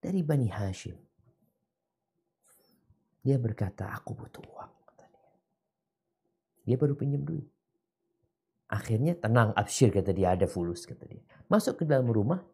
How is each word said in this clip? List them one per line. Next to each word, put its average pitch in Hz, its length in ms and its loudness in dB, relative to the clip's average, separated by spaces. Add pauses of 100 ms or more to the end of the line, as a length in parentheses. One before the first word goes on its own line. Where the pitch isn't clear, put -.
Dari 185 240 -2
Bani 135 240 2
Hashim. 98 480 -8 (2250)
Dia 135 160 4
berkata, 107 560 -4
"Aku - 160 -14
butuh - 320 -16
uang," - 300 -20 (100)
kata - 240 -20
dia. - 240 -20 (1400)
Dia 117 80 4
baru 143 240 2
pinjam 143 240 -2
duit. 151 240 -6 (1200)
Akhirnya, 117 480 -2
"Tenang, 110 400 2
absyir," 104 400 4
kata 98 160 2
dia, 90 240 4
"ada 92 160 2
fulus," 87 320 -4
kata - 240 -16
dia. - 160 -18 (240)
Masuk 214 320 0
ke - 80 0
dalam 131 240 4
rumah 113 320 0 (100)